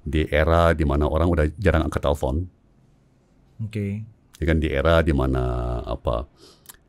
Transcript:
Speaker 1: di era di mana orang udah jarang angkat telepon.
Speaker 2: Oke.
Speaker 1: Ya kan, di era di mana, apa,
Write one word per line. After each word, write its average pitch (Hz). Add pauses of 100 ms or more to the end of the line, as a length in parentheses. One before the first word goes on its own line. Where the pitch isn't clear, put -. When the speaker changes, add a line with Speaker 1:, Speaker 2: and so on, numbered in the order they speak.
Speaker 1:
di 78
era 82
di 78
mana 71
orang 78
udah 80 (100)
jarang 82
angkat 71
telepon. 71 (1120)
Speaker 2:
Oke. 104 (320)
Speaker 1:
Ya 80
kan, 80
di 76
era 78
di 76
mana, 64 (400)
apa, 58 (600)